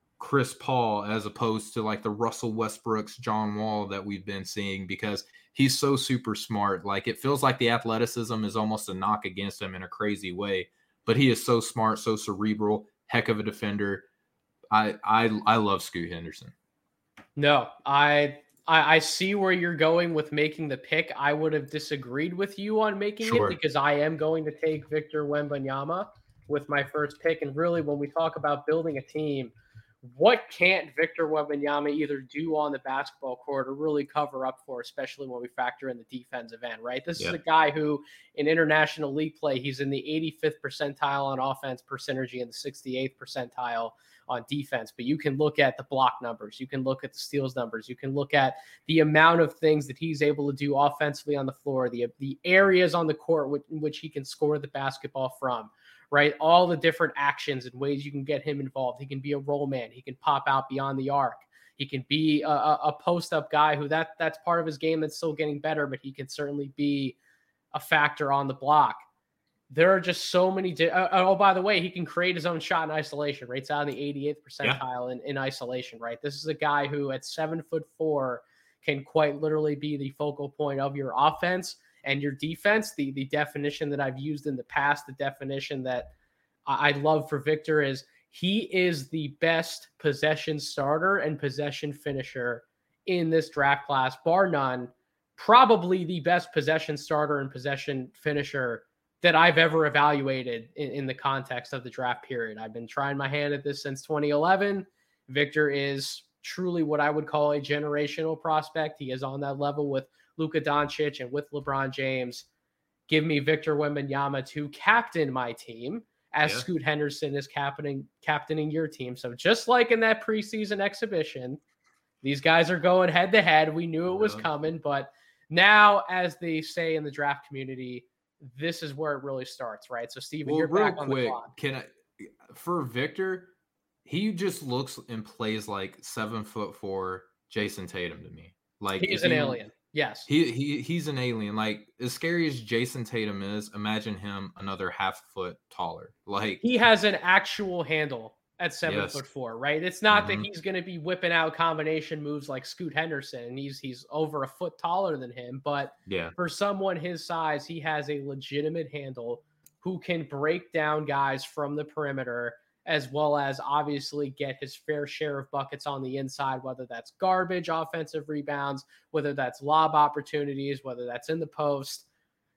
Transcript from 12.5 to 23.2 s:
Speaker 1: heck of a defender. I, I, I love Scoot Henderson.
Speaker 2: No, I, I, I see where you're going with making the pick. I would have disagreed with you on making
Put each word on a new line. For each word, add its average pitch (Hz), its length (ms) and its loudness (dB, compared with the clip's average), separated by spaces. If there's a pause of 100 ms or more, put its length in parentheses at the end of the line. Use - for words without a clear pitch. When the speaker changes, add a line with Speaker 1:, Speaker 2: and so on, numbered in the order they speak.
Speaker 1:
heck 117 240 0
of 107 100 0
a - 20 -6
defender. 101 640 -4 (680)
I, 107 320 4
I, 110 280 4 (160)
I 110 100 6
love 101 260 2
Scoot 85 300 -8
Henderson. 85 400 -12 (840)
Speaker 2:
No, 143 320 4 (180)
I, 147 520 4 (280)
I, 160 300 8
I - 20 6
see 190 380 0
where 190 160 4
you're 175 240 0
going 165 360 4
with 151 200 -2
making 151 360 0
the 131 80 -4
pick. 165 400 -2
I 143 160 2
would 156 200 0
have 139 180 -2
disagreed 147 640 -4
with 196 240 -4
you 214 220 0
on 208 180 0
making 208 300 -4